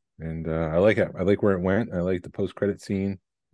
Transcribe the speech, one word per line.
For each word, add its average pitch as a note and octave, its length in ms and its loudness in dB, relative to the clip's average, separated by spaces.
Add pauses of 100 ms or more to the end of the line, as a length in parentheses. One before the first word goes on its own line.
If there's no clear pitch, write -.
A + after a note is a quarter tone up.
(200)
and, D#2+ 280 -8
uh, D#2+ 260 0
I E2+ 40 2
like G2 200 6
it. G2+ 200 2
I F#2 60 -2
like G2 200 2
where G2+ 100 4
it F2+ 80 -2
went. G2 320 0
I F2+ 80 -2
like F2+ 220 -2
the D#2+ 60 -16
post-credit G2+ 520 -4
scene. G2 380 -4 (340)